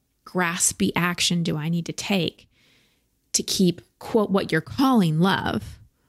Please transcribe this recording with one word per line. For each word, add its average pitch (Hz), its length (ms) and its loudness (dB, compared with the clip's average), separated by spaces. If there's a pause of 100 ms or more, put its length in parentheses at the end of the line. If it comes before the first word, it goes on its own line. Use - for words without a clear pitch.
(260)
graspy 180 720 0
action 175 480 0
do 165 120 -2
I 151 140 -4
need 170 160 -2
to 151 80 -8
take - 560 -4 (800)
to - 120 0
keep, - 380 0 (180)
quote, 208 300 0
what 190 220 0
you're 160 100 0
calling 214 580 2
love, - 600 0 (300)